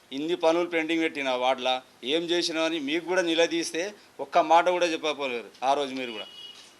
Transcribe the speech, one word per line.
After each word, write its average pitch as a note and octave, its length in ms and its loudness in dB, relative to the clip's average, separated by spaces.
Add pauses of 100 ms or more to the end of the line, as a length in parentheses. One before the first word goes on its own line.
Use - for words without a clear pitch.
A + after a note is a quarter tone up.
(120)
ఇన్ని D#3 240 -4
పనులు E3+ 320 2
పెండింగ్ E3 340 0
పెట్టిన C#3 280 -2
వార్డులా B2+ 520 0 (220)
ఏం D#3 180 0
చేసినావు E3 440 0
అని D#3+ 140 -2
మీకు D#3 240 -2
కూడా F#3 180 2
నిలదీస్తే E3 720 0 (260)
ఒక్క - 180 0
మాట E3 300 6
కూడా F3+ 180 2
చెప్పకపోలేరు C#3 640 -4 (140)
ఆ C#3 100 4
రోజు C#3 200 -2
మీరు B2+ 180 -6
కూడా. G2+ 140 -10 (540)